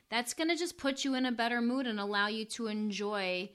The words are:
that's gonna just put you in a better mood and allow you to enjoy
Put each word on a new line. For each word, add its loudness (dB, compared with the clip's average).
that's -2
gonna 2
just -4
put 0
you 2
in 2
a 2
better 2
mood 2
and -2
allow 2
you -2
to -4
enjoy 0